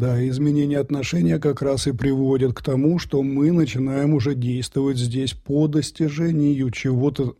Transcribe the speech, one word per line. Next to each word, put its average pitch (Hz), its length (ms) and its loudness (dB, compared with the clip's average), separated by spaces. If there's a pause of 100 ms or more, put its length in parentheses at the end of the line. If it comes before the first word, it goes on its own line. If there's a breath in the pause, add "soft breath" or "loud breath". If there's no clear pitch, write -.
Да, 123 280 0
изменение 147 520 0
отношения 156 580 0
как 147 240 -2
раз 135 240 0
и 139 60 0
приводит 135 640 2
к - 80 -14
тому, 147 360 2
что 143 240 -2
мы 139 300 2
начинаем 139 640 2
уже 139 200 0
действовать 127 640 -2
здесь 123 340 -2
по 151 360 0
достижению 147 1040 0
чего-то, 131 680 0